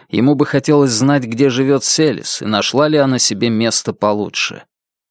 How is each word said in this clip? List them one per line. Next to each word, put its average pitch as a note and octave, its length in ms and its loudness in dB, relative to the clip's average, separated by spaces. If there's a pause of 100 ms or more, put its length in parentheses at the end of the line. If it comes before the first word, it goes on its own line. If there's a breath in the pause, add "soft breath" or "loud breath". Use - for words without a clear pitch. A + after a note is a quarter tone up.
Ему C3 280 2
бы C#3+ 100 2
хотелось C#3+ 460 2
знать, C3 320 2
где A#2 240 0
живёт C3+ 340 0
Селис, - 600 -2
и - 20 -10
нашла G#2+ 440 0
ли D3+ 100 2
она C3+ 200 2
себе A#2 320 0
место A2 440 -2
получше. G#2 720 -4 (460)